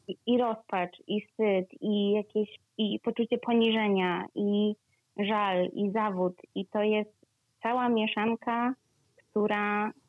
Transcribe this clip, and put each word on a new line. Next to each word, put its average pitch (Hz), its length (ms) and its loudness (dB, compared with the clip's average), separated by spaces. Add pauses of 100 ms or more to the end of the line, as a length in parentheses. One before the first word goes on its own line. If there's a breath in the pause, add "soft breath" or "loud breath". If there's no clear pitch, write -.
i, 185 80 -8 (100)
i 247 120 4
rozpacz, 220 580 -2 (120)
i 208 140 -2
wstyd, 196 460 0 (140)
i 208 300 0
jakieś, 208 380 0 (280)
i 208 260 -2
poczucie 233 340 -2
poniżenia, 214 880 2 (100)
i 208 400 0 (420)
żal, 202 560 0
i 202 180 -2
zawód. 190 420 0 (220)
I 190 100 -6
to 208 180 -2
jest 214 340 0 (460)
cała 240 260 0
mieszanka, 233 840 0 (560)
która, 208 600 0 (180)